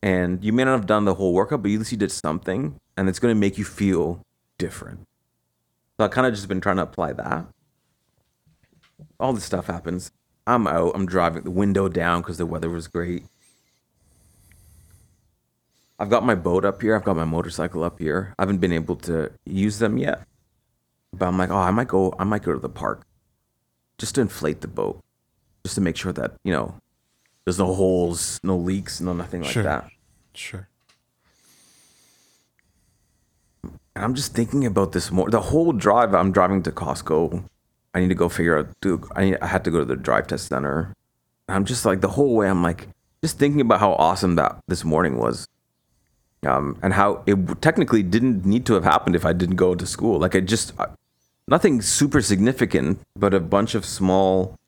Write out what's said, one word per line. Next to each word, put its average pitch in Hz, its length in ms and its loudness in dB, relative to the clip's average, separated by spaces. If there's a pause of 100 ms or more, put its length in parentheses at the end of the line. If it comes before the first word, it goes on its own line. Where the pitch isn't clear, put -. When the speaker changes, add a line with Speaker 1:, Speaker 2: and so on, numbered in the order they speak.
Speaker 1:
and 92 400 0
you 107 120 0
may 127 100 2
not 131 80 2
have 113 140 0
done 107 180 2
the 95 120 2
whole 92 180 2
workout, 104 280 0
but 101 80 0
at 104 60 0
least 110 160 -4
you 117 60 -6
did 98 120 0
something, 92 720 -4 (160)
and 95 140 0
it's 90 80 -4
gonna 120 160 2
make 101 240 0
you 104 80 -4
feel 87 560 0 (340)
different. - 440 -10 (1000)
So 110 60 4
I - 20 2
kinda 127 220 2
just 98 180 -8
been 92 140 -2
trying 95 140 0
to 92 60 0
apply 76 300 -4
that. - 340 -6 (1700)
All 127 140 0
this 104 100 -8
stuff 90 220 -6
happens. 87 460 -8 (340)
I'm 117 200 2
out, 85 280 0
I'm 98 100 -2
driving, 87 380 0
the - 80 -8
window 98 400 2
down 87 320 0
'cause 85 160 -10
the 87 80 -2
weather 82 240 -4
was 82 180 -8
great. 87 380 -6 (2750)
I've 101 120 -4
got 110 140 2
my 120 100 2
boat 90 300 0
up 98 180 -2
here, 110 140 2
I've 98 80 -2
got 98 100 0
my 80 100 -2
motorcycle 80 600 -4
up - 160 -6
here. 87 360 -4
I - 60 0
haven't 98 160 0
been 87 140 2
able 82 240 -2
to 80 340 -4 (140)
use 101 340 -2
them 113 200 0
yet, - 280 -4 (880)
but 92 140 -2
I'm 92 120 0
like, 90 120 0
"Oh, 95 80 0
I 92 120 2
might 117 160 0
go, 92 320 2
I 98 60 -2
might 104 180 -2
go 87 100 -2
to 67 60 -2
the 62 100 -8
park - 380 -8 (920)
just - 180 -6
to 139 40 2
inflate 78 420 -2
the - 40 -12
boat, - 320 -6 (640)
just - 140 -8
to 107 40 -2
make 85 160 0
sure 92 160 -6
that, - 200 -6 (100)
you 95 100 -2
know, 65 220 -4 (720)
there's 90 140 -2
no 92 140 2
holes, 90 680 0
no 95 140 0
leaks, 95 440 -4
no 90 120 -4
nothing 87 300 -8
like 67 100 -6
Speaker 2:
Sure. 113 100 -2
Speaker 1:
that." 71 280 -4 (440)
Speaker 2:
Sure. - 320 -14 (3000)
Speaker 1:
And - 420 -14
I'm 127 100 -2
just 135 200 -6
thinking 123 320 0
about 98 240 0
this - 220 -4
more. 90 180 2
The 110 120 2 (100)
whole 165 200 4
drive, 110 420 4
I'm 92 180 4
driving 92 320 4
to 80 80 -4
Costco. 80 720 -2 (500)
I 90 60 2
need 92 80 4
to 92 80 2
go 85 120 2
figure 85 300 2
out, 71 120 -4 (100)
do, 90 340 -2
I, 95 260 2
I - 60 -4
had 95 180 0
to 85 60 0
go 82 80 2
to 73 60 2
the 64 100 -2
drive 62 320 0
test - 220 -6
center. 71 460 -2 (520)
And - 80 -8
I'm 98 100 2
just 120 200 -4
like, 95 160 2
the 95 80 0
whole 135 260 2
way, 107 140 4
I'm 92 140 2
like, 82 260 -2 (340)
just - 160 -4
thinking 147 220 4
about 113 180 6
how 101 140 4
awesome 90 420 4
that 76 320 2
this 85 180 -4
morning 78 340 2
was. 58 280 -2 (960)
Um, 71 380 0
and 95 120 2
how 101 300 2
it 101 120 4
w-, 90 240 -2
technically 135 420 2
didn't 101 420 0
need 110 220 2
to 117 80 4
have 92 80 2
happened 85 320 2
if 78 100 0
I 80 80 2
didn't 90 220 0
go 90 220 2
to 87 100 -6
school. 101 320 0
Like, 87 160 0
it 95 120 4
just, 107 300 -2
uh, - 120 -4 (580)
nothing 147 340 4
super 139 400 2
significant, 98 800 2 (140)
but 101 180 2
a 98 60 4
bunch 98 380 0
of 98 80 -2
small 95 720 2 (120)